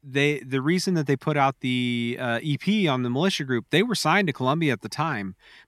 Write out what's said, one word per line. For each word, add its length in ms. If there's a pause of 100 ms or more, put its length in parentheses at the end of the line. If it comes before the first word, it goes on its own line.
they, 360
the 220
reason 340
that 120
they 80
put 220
out 220
the, 600
uh, 220
E 160
P 300
on 160
the 60
Militia 340
Group, 260
they 140
were 120
signed 320
to 60
Columbia 400
at 80
the 80
time, 460 (320)